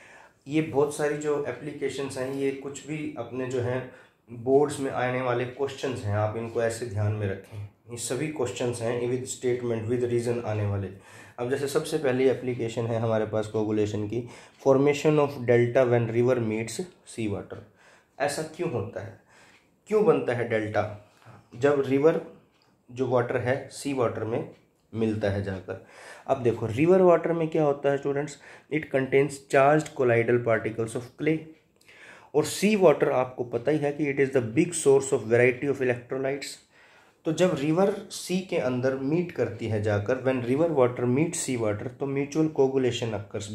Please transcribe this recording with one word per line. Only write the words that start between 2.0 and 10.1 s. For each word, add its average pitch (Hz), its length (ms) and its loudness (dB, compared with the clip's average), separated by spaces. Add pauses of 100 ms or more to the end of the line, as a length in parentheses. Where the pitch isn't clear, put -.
हैं, 131 160 -6
ये 139 200 -2
कुछ 139 340 -12
भी 151 300 -8
अपने 123 300 -8
जो 127 140 -2
हैं 123 300 -4 (380)
boards 135 500 2
में 135 120 -4
आने 127 300 -2
वाले 123 240 0
questions 127 600 -6
हैं, 101 100 -2
आप 107 220 0
इनको 117 260 -4
ऐसे 113 220 -2
ध्यान 104 260 -2
में 107 180 -4
रखें। 104 400 -10 (220)
ये 120 80 -12
सभी 135 300 -4
questions 123 520 -4
हैं 120 220 -2
with 123 260 -4
statement, 120 600 -2
with 123 220 0